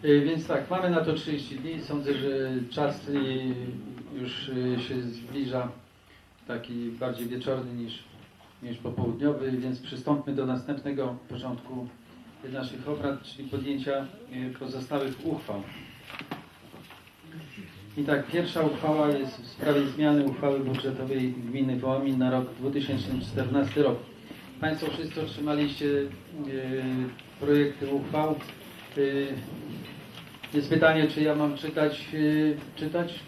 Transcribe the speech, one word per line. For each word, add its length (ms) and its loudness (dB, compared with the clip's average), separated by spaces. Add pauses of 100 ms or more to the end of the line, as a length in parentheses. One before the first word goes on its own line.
Y, 160 10
więc 260 2
tak, 240 0
mamy 200 4
na 100 6
to 120 2
trzydzieści 440 -4
dni. 240 -6
Sądzę, 340 -2
że 380 0 (180)
czas, 380 0
y, 60 0 (1040)
już, 280 -6
y, 280 0 (120)
się 140 -2
zbliża, 680 -2 (760)
taki 440 -6
bardziej 360 -4
wieczorny 480 -2
niż, 300 -8 (580)
niż 160 -6
popołudniowy, 760 0
więc 280 -2
przystąpmy 540 -2
do 120 0
następnego 720 -2 (120)
porządku 580 -8 (680)
naszych 360 -6
obrad, 340 -2
czyli 260 -12
podjęcia, 580 -2 (260)
y, 260 -6
pozostałych 560 -4 (100)
uchwał. 380 -4 (2250)
I 80 0
tak, 220 4
pierwsza 360 0
uchwała 460 4
jest 340 0
w 40 -14
sprawie 400 4
zmiany 380 6
uchwały 360 2
budżetowej 720 0
gminy 440 0
Wołomin 420 2
na 120 4
rok 160 4 (140)
dwa 100 0
tysiące 380 0 (240)
czternasty 500 2
rok. 160 4 (640)
Państwo 300 0
wszyscy 320 -4
otrzymaliście, 640 0
y, 240 2 (1300)
projekty 480 4
uchwał. 460 2 (640)
Y, 280 2 (1300)
jest 160 2
pytanie, 380 8
czy 140 0
ja 120 4
mam 220 2
czytać, 580 0
y, 420 4 (200)
czytać? 380 -2 (140)